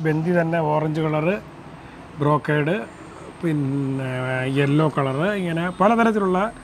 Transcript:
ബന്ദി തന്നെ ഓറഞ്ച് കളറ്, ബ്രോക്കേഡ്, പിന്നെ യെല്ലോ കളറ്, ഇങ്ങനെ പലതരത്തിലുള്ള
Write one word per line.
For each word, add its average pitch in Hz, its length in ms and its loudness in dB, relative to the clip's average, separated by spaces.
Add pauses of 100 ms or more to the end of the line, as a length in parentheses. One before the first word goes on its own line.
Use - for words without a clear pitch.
ബന്ദി 160 340 0
തന്നെ 165 200 2 (120)
ഓറഞ്ച് 156 340 0
കളറ്, 156 280 0 (840)
ബ്രോക്കേഡ്, 147 540 2 (680)
പിന്നെ 135 680 -2 (500)
യെല്ലോ 143 280 4 (100)
കളറ്, 139 320 0 (120)
ഇങ്ങനെ 170 240 -2 (160)
പലതരത്തിലുള്ള 214 580 4 (260)